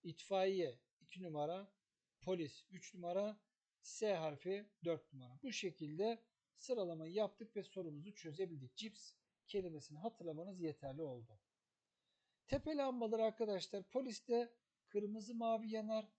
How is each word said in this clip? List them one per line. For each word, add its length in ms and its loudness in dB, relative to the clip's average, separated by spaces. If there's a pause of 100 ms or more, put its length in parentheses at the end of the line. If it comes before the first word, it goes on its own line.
İtfaiye. 760 4 (220)
İki 220 -12
numara. 500 -2 (480)
Polis. 500 -2
Üç 240 -14
numara. 460 0 (400)
S 340 2
harfi. 520 -2 (180)
Dört 280 0
numara. 300 -14
Bu 100 -2
şekilde 720 0 (340)
sıralamayı 560 -2
yaptık 440 0
ve 60 -2
sorumuzu 520 -8
çözebildik. 600 -6
Cips 360 -10 (340)
kelimesini 520 -4
hatırlamanız 640 -6
yeterli 420 -4
oldu. 380 -8 (1040)
Tepe 300 0
lambaları 480 2
arkadaşlar. 580 2
Poliste 720 2 (340)
kırmızı 460 0
mavi 360 4
yanar. 380 0 (100)